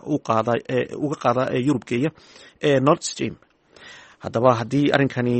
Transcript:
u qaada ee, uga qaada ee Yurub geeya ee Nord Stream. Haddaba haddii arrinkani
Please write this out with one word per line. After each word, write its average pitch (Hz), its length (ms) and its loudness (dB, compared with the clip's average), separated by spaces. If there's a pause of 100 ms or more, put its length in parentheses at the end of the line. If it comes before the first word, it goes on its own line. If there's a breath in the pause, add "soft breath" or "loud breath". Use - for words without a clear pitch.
u 147 180 -4
qaada 113 340 0 (120)
ee, - 300 -2
uga 147 200 -4
qaada 127 320 0
ee 131 140 0
Yurub 127 240 0
geeya 127 240 -2 (500 loud breath)
ee 139 200 4
Nord 139 240 0
Stream. 113 320 -6 (840 loud breath)
Haddaba 123 360 2
haddii 123 360 0
arrinkani 123 480 0